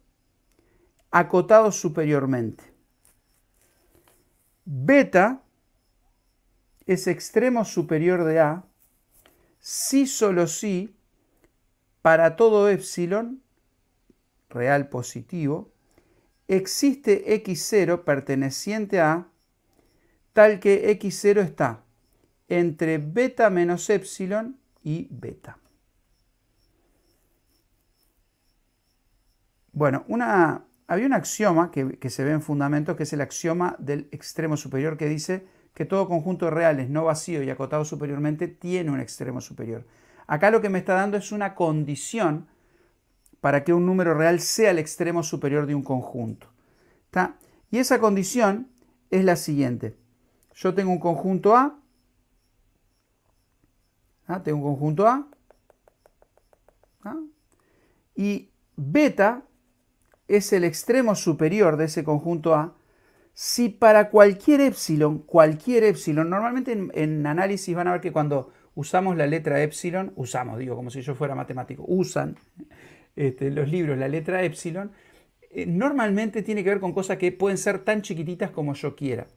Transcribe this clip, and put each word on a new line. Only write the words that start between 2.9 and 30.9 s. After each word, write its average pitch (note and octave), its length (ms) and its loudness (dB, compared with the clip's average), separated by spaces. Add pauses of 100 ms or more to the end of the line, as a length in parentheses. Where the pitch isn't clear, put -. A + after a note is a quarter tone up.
Beta G3 800 2 (1400)
es F#3 200 -2
extremo A3 580 0
superior E3+ 600 0
de D#3+ 160 4
A, D#3+ 240 2 (960)
si - 460 -2
solo G3 400 0
si, F#3+ 500 -6 (1040)
para D#3+ 340 6
todo G#3+ 320 6
epsilon, G3+ 760 -4 (1080)
real C3+ 380 0
positivo, C#3 840 -6 (720)
existe G3+ 880 0
X F#3+ 340 -4
cero F3 360 2
perteneciente D3 960 -2
a D#3 120 4
A, E3+ 160 -4 (1040)
tal G#3 260 6
que G3+ 300 4
X G#3 300 -2
cero G#3 200 4
está C#3+ 440 -2 (640)
entre E3 500 0
beta A3+ 500 0
menos F3 400 0
epsilon G#3 680 -4 (240)
y D#3 280 -8
beta. - 480 -16 (4000)
Bueno, D3 340 0
una, G#3 600 0 (200)
había G3 200 0